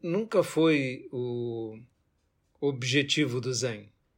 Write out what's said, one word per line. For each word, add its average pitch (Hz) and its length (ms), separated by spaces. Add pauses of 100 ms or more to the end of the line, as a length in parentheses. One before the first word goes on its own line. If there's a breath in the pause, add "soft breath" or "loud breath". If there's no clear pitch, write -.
nunca 190 420
foi 147 680
o 120 640 (800)
objetivo 135 800
do 123 140
Zen. 107 360 (280)